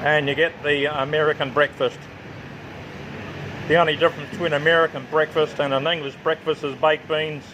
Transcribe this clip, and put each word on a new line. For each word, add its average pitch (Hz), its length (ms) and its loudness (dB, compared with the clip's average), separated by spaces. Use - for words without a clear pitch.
And 147 240 4
you 139 80 0
get 160 280 0
the 143 220 2
American 147 500 0
breakfast. 135 460 2
The 151 100 4
only 165 180 6
difference 147 340 0
between 170 240 -2
American 156 560 2
breakfast 151 500 2
and 143 140 0
an 135 140 2
English 151 360 -2
breakfast 156 400 -2
is 143 120 -4
baked 151 320 2
beans. 151 360 -4